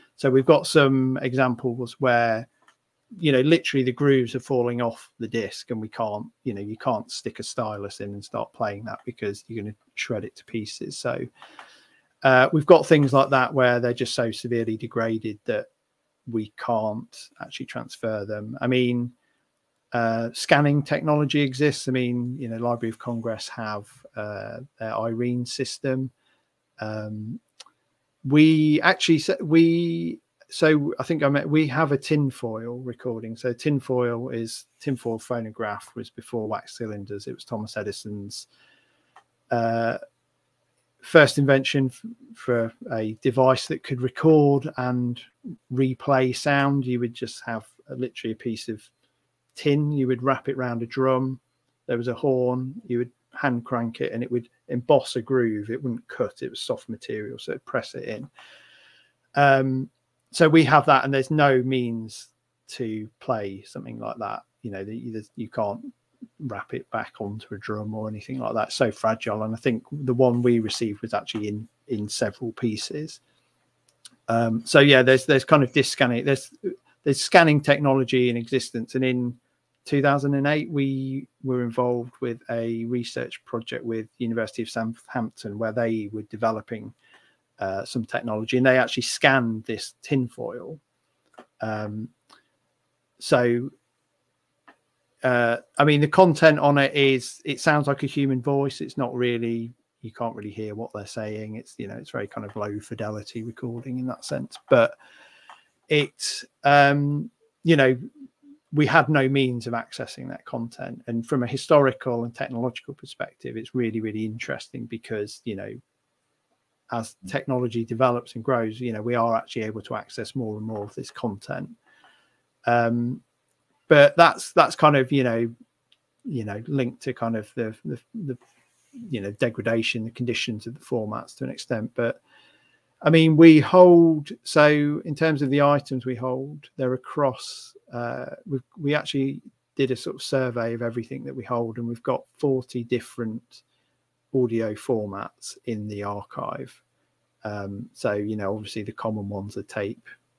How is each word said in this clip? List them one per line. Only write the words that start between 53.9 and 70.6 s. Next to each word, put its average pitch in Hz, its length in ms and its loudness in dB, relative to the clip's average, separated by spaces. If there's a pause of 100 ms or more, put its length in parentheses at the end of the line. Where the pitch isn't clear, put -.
it, 135 100 -4
and 117 100 -6
it 117 80 -8
would 123 200 -4 (180)
emboss 131 480 2
a 120 60 -2
groove. 113 480 -2
It 127 120 -8
wouldn't 120 260 -8
cut. - 340 -6
It - 80 -8
was - 100 -14
soft - 300 -8
material, 107 480 -10
so - 140 -10
it'd - 120 -12
press - 300 -8
it - 100 -12
in. 110 240 -10 (1080)
Um, 135 540 4 (420)
so - 160 6
we 156 180 8
have 139 220 6
that, 135 180 6
and 139 100 0
there's 135 160 0
no 143 320 4
means 120 640 -4 (400)
to 110 400 -8 (120)
play 101 420 -6
something 113 360 -16
like 110 200 -10
that. 104 240 -10 (180)
You 107 120 -12
know, 98 120 -10
the, 117 260 -12
the, 110 160 -12 (100)
you 107 120 -10
can't 107 320 -6 (600)
wrap 107 340 -10
it - 160 -12
back - 280 -10
onto 107 360 -12
a 104 40 -12
drum 107 360 -8
or 107 140 -8
anything 107 300 -12
like 113 140 -6
that. 107 160 -2
It's - 80 -10
so 120 140 2
fragile, 110 540 -2
and 110 100 -4
I 113 40 -8
think 117 320 -2
the 139 220 -4
one 123 300 4
we 120 160 4
received 107 420 -4